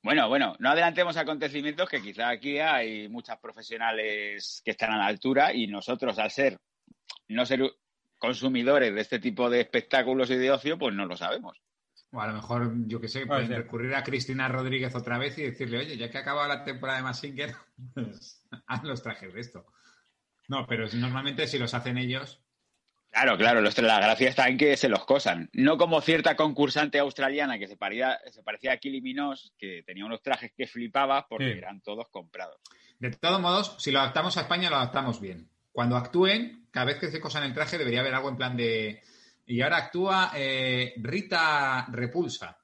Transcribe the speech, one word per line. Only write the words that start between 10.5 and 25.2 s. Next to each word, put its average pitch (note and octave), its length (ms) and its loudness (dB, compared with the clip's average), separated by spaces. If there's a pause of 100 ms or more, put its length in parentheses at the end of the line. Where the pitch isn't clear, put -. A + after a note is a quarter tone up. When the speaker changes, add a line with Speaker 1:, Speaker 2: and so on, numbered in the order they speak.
Speaker 1:
ocio, C#3+ 260 0
pues A#2+ 160 -2
no G2 120 -2
lo F2 100 -8
sabemos. F#2 440 -6 (520)
Speaker 2:
O A#2 80 -8
a G#2+ 80 -4
lo G#2+ 60 -6
mejor, A#2+ 380 -2 (140)
yo A2+ 140 -6
qué A2+ 80 -10
sé, C3 180 -8
Speaker 3:
Puede C3+ 140 0
Speaker 2:
pueden B2+ 80 -2
Speaker 3:
ser. A#2+ 100 -2
Speaker 2:
recurrir A#2+ 360 -6
a C3+ 100 -2
Cristina C3 440 -2
Rodríguez B2+ 460 -2
otra A#2+ 240 -4
vez C#3 200 -4
y - 40 -6
decirle, A#2+ 360 -4
"Oye, D3 180 -6
ya A#2 140 -8
que C3+ 80 -10
ha B2+ 40 -8
acabado C#3+ 260 -2
la C#3+ 160 -4
temporada C3 340 -4
de C3 60 -4
Mazinger, C3+ 500 -8 (240)
<laughs> B2+ 160 -18
pues, - 520 -10 (200)
haz B2+ 180 -6
los C3+ 180 -6
trajes G2 320 -12
de A2+ 60 -10
esto". B2 260 -16 (840)
No, C3 180 -4
pero A2+ 220 -2
si, A2+ 100 -6
normalmente C3+ 480 -2
si C#3 120 -4
los A#2+ 160 -2
hacen B2 220 -2
ellos. B2+ 460 -4 (680)
Speaker 1:
Claro, A#2 260 4
claro, A#2 220 8
los, G#2 180 4
la A2 220 6
gracia A2 280 6
está B2+ 200 4
en B2+ 100 2
que C#3+ 180 6
se C3+ 120 2
los G2+ 160 2
cosan. F#2+ 480 2